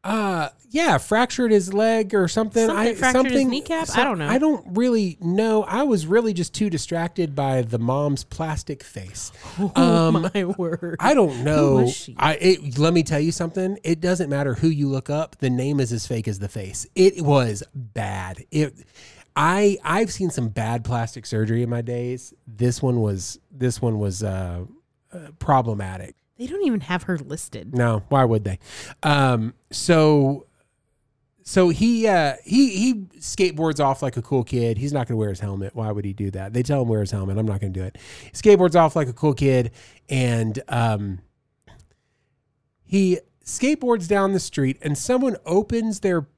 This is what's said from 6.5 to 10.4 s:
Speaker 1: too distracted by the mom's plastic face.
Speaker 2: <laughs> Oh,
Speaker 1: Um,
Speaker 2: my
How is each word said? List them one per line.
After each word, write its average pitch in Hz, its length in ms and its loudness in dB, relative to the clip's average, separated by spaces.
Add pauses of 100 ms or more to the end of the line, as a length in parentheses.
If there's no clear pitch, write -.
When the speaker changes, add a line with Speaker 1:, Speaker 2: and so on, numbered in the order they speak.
Speaker 1:
too 208 160 0
distracted 165 680 -4
by 135 260 0
the 113 160 -4
mom's 135 460 0
plastic 156 580 -8
face. - 480 -14 (260)
Speaker 2:
<laughs> 175 40 -8
Oh, 170 480 4
Speaker 1:
Um, 160 260 2
Speaker 2:
my 202 100 0